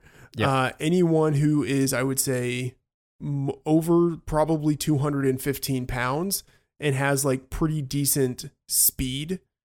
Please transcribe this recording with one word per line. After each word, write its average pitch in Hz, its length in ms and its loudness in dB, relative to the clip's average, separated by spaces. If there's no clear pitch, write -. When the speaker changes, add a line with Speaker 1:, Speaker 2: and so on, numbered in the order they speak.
Speaker 1:
Yep. 117 140 0
Speaker 2:
Uh, 131 300 2
anyone 160 560 2
who 147 280 2
is, 135 300 0
I 123 80 -2
would 135 180 -2
say, 123 560 -2
m-, 143 300 -4
over 165 520 4
probably 156 580 0
two 151 220 0
hundred 139 300 0
and 131 120 2
fifteen 135 460 -4
pounds 143 580 -2
and 143 160 0
has, 139 280 0
like, 131 280 -2
pretty 156 300 -2
decent 135 680 -2
speed, 139 720 -2